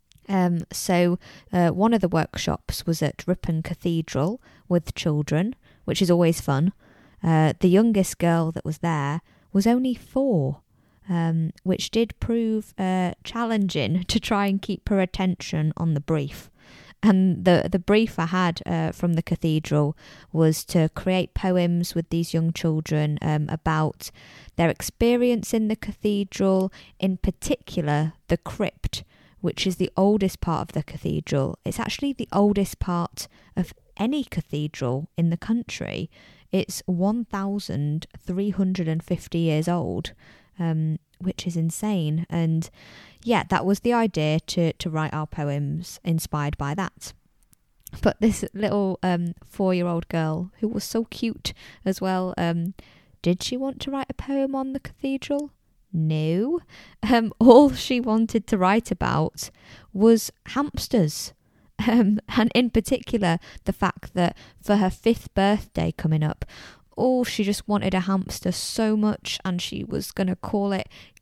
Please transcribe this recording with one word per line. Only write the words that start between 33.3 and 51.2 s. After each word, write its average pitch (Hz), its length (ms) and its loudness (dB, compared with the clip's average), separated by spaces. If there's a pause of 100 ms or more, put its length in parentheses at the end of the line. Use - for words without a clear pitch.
of - 180 -4 (220)
any 262 280 -2
cathedral 151 920 -4
in 170 120 2
the 170 80 -2
country. 165 720 -6 (420)
It's - 340 -2
one 196 400 0
thousand 196 800 -4 (100)
three 196 340 -2
hundred 185 360 0
and 160 160 -2
fifty - 360 -4
years 160 280 2
old, 127 460 -2 (440)
um, 160 400 -2 (220)
which - 260 -6
is 170 120 -4
insane. 165 720 -2
And 165 400 0 (540)
yeah, 226 260 2
that 180 160 0
was 196 160 2
the 240 120 0
idea 165 460 0
to, 165 340 0
to - 160 -8
write 156 240 -4
our 156 140 -6
poems 143 800 -6
inspired 151 520 -2
by 143 180 -4
that. - 360 -8 (880)
But - 200 2
this 202 320 0
little, 196 500 -2
um, 175 300 -2 (120)
four-year-old 175 600 -2
girl, 160 520 -2
who 214 80 -2
was 214 180 -6
so 226 200 -4
cute - 480 -6 (300)